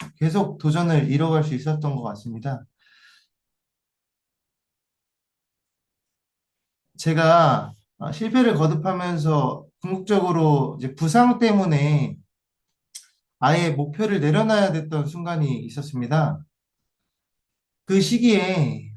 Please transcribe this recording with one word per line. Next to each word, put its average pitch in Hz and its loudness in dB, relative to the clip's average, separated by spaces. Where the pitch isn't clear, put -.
계속 175 -2
도전을 156 0
이뤄갈 156 2
수 135 -4
있었던 151 -4
것 117 -6
같습니다. 113 -10
제가, 156 2
아, 151 -10
실패를 226 0
거듭하면서 156 -2
궁극적으로 180 0
이제 127 -10
부상 240 4
때문에 151 2
아예 165 2
목표를 147 -4
내려놔야 202 2
됐던 156 -4
순간이 156 -4
있었습니다. 131 -4
그 190 2
시기에, 180 2